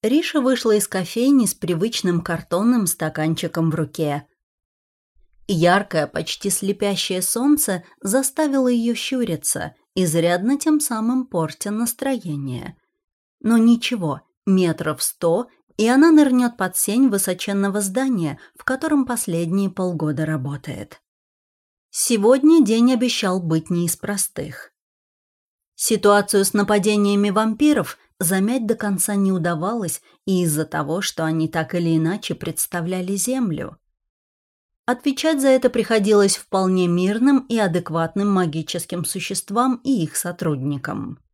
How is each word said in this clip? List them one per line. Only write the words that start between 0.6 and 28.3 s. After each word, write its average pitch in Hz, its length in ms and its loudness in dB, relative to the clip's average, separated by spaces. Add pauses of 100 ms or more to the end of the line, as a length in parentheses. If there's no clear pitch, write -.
из 208 160 2
кофейни 233 580 2
с - 80 -4
привычным 175 680 -2
картонным 190 680 0
стаканчиком 160 800 -2
в 151 60 -2
руке. 147 520 -4 (1200)
Яркое, 175 600 2
почти - 420 -8
слепящее 196 720 -4
солнце 233 640 0 (180)
заставило 269 680 0
её 240 280 0
щуриться, 170 800 -4 (180)
изрядно 180 640 2
тем 302 220 2
самым 247 460 -2
портя 170 460 -4
настроение. 175 1040 -6 (640)
Но 226 180 2
ничего, 226 640 2 (240)
метров 170 580 2
сто, 175 460 0 (280)
и 220 100 2
она 285 240 6
нырнёт 254 460 4
под 185 180 -4
сень 240 340 2
высоченного 196 720 -2
здания, 196 580 -2 (160)
в - 80 -20
котором 277 420 0
последние 190 640 -2
полгода 160 560 -2
работает. 143 760 -8 (880)
Сегодня 262 760 4
день 233 300 4
обещал 214 480 -2
быть 160 280 -2
не 175 160 0
из 170 100 -2
простых. - 760 -8 (1040)
Ситуацию 202 680 2
с 196 100 -2
нападениями 202 760 2
вампиров 220 680 0 (220)
замять 202 460 0